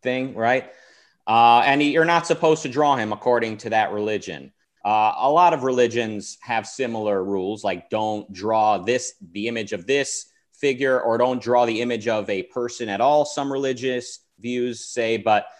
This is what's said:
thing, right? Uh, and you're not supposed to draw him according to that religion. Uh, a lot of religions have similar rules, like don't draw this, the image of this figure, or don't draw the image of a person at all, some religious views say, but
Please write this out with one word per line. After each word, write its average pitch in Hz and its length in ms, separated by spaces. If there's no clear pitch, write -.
thing, 127 340
right? 120 340
Uh, 117 400
and 139 160
you're 147 220
not 165 240
supposed 160 340
to 143 60
draw 143 260
him 107 180
according 113 440
to 107 140
that 107 200
religion. 101 600
Uh, 107 340
a 135 120
lot 170 220
of 135 120
religions 117 760
have 113 260
similar 110 560
rules, 98 400
like 92 280
don't 107 420
draw 107 460
this, 117 340
the 104 160
image 110 240
of 92 140
this 139 400
figure, 135 480
or 117 180
don't 123 240
draw 120 240
the 113 160
image 120 260
of 110 220
a 95 140
person 120 440
at 101 120
all, 143 260
some 139 260
religious 131 680
views 120 440
say, 113 360
but 107 280